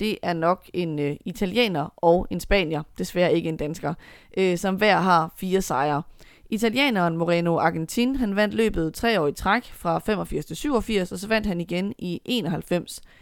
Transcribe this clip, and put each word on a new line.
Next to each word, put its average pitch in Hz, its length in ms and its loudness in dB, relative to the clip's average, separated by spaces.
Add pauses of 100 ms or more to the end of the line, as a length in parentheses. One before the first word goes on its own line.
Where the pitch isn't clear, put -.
det 208 220 -2
er 175 100 -2
nok 170 320 0 (100)
en, 165 240 -2
øh, 143 260 -2
italiener 185 720 0
og 175 340 4
en 180 100 -4
spanier, 160 420 0 (160)
desværre 175 360 2
ikke 170 140 0
en 160 80 -4
dansker, 156 380 -4 (420)
øh, 180 220 2
som 190 160 -2
hver 196 220 4
har 170 400 4
fire 190 260 0
sejre. 147 400 0 (480)
Italieneren 220 680 2
Moreno 170 420 2
Argentin, 170 580 0
han 208 200 -2
vandt 208 180 2
løbet 190 400 0
tre 226 260 0
år 147 60 2
i 143 60 0
træk 208 320 0
fra 165 340 -4
femogfirs 170 480 -4
til 165 100 -12
syvogfirs, 214 560 -2
og 180 60 -6
så 196 100 -8
vandt 220 180 2
han 175 140 -2
igen 180 380 -4
i 175 260 -6
enoghalvfems. 175 760 -4 (220)